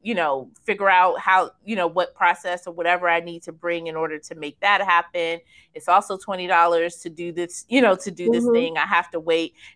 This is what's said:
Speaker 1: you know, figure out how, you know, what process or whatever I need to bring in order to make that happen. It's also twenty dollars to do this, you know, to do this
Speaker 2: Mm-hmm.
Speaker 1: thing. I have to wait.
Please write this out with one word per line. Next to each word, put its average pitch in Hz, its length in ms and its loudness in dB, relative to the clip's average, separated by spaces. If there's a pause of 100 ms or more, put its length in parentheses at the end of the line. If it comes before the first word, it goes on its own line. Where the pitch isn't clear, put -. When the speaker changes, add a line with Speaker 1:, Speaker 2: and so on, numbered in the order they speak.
Speaker 1:
you 220 140 -6
know, 143 340 -2 (140)
figure 196 260 0
out 185 300 4
how, 185 320 2 (140)
you 214 100 -6
know, 180 100 0
what 170 300 -2
process 180 500 0
or 175 80 -12
whatever 175 360 0
I 170 100 2
need 170 240 -10
to 170 80 -14
bring 165 360 -6
in 160 100 -8
order 156 220 -6
to 165 160 -18
make 151 260 -12
that 196 200 2
happen. 170 600 0 (320)
It's 156 160 -8
also 196 280 2
twenty 185 300 -8
dollars 170 540 2
to 175 80 -12
do 170 240 -10
this, 170 340 -8
you 254 140 2
know, 208 160 4
to - 120 -10
do 180 220 -4
this 240 140 0
Speaker 2:
Mm-hmm. 240 80 2
Speaker 1:
thing. 165 240 0
I 151 80 0
have 180 260 0
to 170 80 -6
wait. 165 340 -2 (220)